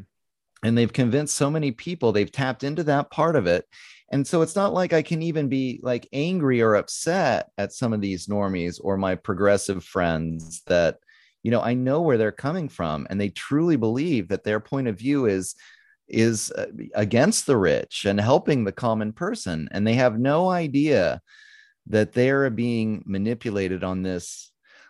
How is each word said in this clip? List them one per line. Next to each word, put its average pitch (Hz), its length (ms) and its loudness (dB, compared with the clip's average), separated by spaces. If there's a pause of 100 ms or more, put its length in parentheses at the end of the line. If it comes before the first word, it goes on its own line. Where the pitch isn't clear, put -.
(600)
And 117 160 2
they've 117 140 2
convinced 135 440 0
so 139 140 0
many 151 220 -2
people, 127 400 -2
they've 101 200 0
tapped 131 320 -4
into 151 200 -4
that 143 280 0
part 160 260 0
of 98 100 0
it. 87 180 2 (460)
And 139 160 0
so 170 140 2
it's 160 140 0
not 196 180 0
like 180 180 0
I 160 120 2
can 160 180 -4
even 160 260 -2
be, 131 360 -2
like, 123 280 -4
angry 143 500 0
or 110 140 6
upset 143 840 0
at 101 140 -4
some 117 220 -2
of 107 80 -2
these 95 260 -4
normies 95 560 -2
or 98 140 0
my 95 180 0
progressive 98 720 0
friends 82 840 -2
that, 85 300 2 (460)
you 113 80 0
know, 117 100 2
I 120 140 0
know 127 260 0
where 147 160 2
they're 107 140 2
coming 151 360 -6
from. 78 420 -6
And 98 120 -2
they 104 80 -2
truly 151 480 0
believe 117 520 0
that 98 140 -4
their 107 160 0
point 135 300 -4
of 98 80 -4
view 131 300 0
is, 95 280 0 (540)
is, 113 420 0
uh, - 140 -6 (300)
against 117 500 2
the 139 100 4
rich 87 500 2
and 101 140 2
helping 127 440 2
the 98 80 -2
common 110 420 -2
person. 110 580 -6
And 101 160 0
they 113 60 4
have 120 260 4
no 151 300 2
idea 143 720 2 (640)
that 107 240 2
they're 135 380 2
being 113 560 -2
manipulated 98 760 -2
on 92 180 -2
this 92 500 -8 (380)